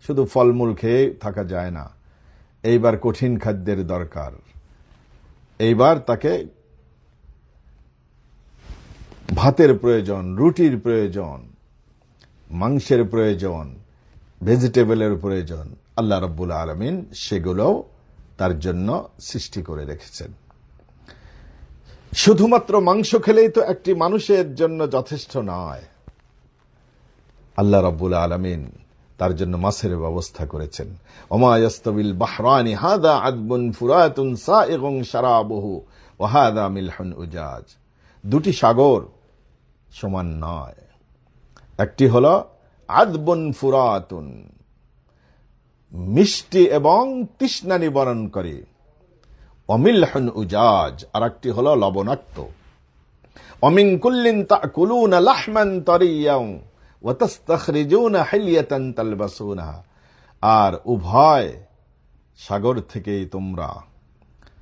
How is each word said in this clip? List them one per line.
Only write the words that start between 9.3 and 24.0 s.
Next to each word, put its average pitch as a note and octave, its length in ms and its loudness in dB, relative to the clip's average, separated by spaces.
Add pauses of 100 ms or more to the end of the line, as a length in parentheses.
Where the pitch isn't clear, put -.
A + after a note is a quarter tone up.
ভাতের C3+ 420 4
প্রয়োজন, G2 580 -2
রুটির D3 440 2
প্রয়োজন, G2 640 -4 (1080)
মাংসের A#2+ 540 0
প্রয়োজন, F#2+ 680 -4 (680)
ভেজিটেবলের A2+ 720 2
প্রয়োজন। E2 580 -8 (220)
আল্লাহ G#2+ 220 0
রাব্বুল F2 320 -6
আলামিন E2 640 -6
সেগুলোও G2 720 -4 (540)
তার F2+ 220 -2
জন্য F#2 500 -4 (100)
সৃষ্টি - 420 -12
করে D#2 240 -12
রেখেছেন। - 480 -16 (1800)
শুধুমাত্র G#3+ 640 4
মাংস G3 360 0 (100)
খেলেই A3 240 8
তো A3 120 2
একটি F#3 320 -2
মানুষের F3 640 0